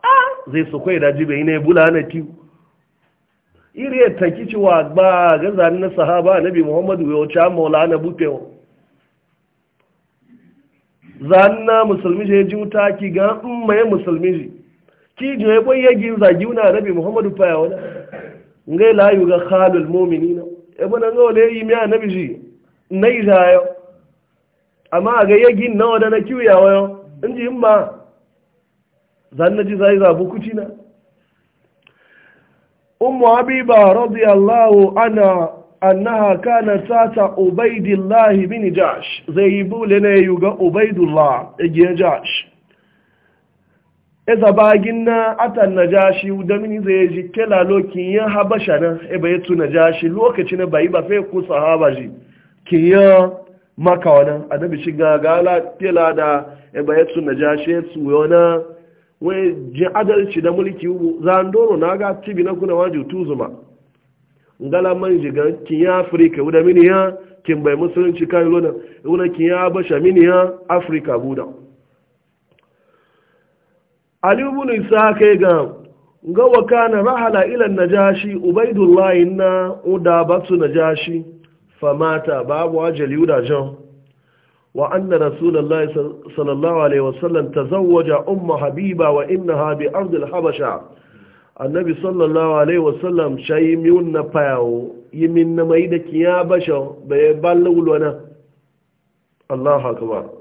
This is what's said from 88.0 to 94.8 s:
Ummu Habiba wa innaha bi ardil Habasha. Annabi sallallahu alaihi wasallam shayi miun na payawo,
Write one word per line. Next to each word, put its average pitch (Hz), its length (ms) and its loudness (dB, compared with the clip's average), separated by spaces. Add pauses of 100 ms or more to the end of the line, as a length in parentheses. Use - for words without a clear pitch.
Ummu 175 320 -4
Habiba 160 520 -2
wa 143 140 0
innaha 160 500 -4
bi 147 120 -6
ardil 170 440 -6
Habasha. 147 520 -6 (760)
Annabi 165 420 -4
sallallahu 160 560 -2
alaihi 156 220 2
wasallam 156 580 -2
shayi 160 380 -2
miun 170 360 2
na 156 120 -4
payawo, 123 720 -4 (160)